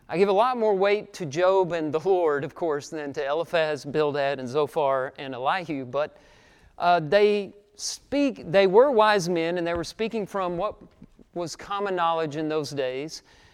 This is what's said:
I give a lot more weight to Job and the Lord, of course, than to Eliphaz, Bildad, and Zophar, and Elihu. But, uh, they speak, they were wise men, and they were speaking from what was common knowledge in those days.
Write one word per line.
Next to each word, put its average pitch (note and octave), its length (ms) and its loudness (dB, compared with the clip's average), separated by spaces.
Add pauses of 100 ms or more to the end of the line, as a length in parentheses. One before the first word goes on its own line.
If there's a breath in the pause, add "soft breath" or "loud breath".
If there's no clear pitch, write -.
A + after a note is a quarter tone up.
I D#3+ 120 -4
give G3 100 4
a G3+ 40 4
lot A#3+ 260 2
more G#3+ 160 2
weight G3+ 400 0
to F3+ 120 -8
Job F3+ 460 2
and D#3 200 -2
the D#3 80 0
Lord, E3 440 2
of D3+ 100 -10
course, D3 360 -4
than D3 240 -10
to D3 120 -4
Eliphaz, D#3 600 -2
Bildad, C#3+ 520 0
and C3 80 -8
Zophar, C3+ 720 -2
and C3+ 180 -10
Elihu. C#3+ 520 -4
But, C#3 320 -4 (580 soft breath)
uh, F3 240 4
they G3+ 540 2 (220)
speak, C4 720 -4
they G3 160 6
were A#3 240 6
wise G#3+ 400 4
men, E3+ 260 0
and E3+ 100 -2
they E3+ 60 -2
were E3+ 120 -4
speaking A3 420 -6
from F3+ 320 -4
what G#3 160 -4 (580)
was E3+ 240 -8
common G3+ 400 -4
knowledge E3 400 0
in D#3 140 -4
those D3+ 200 -2
days. C#3 520 -6 (320 soft breath)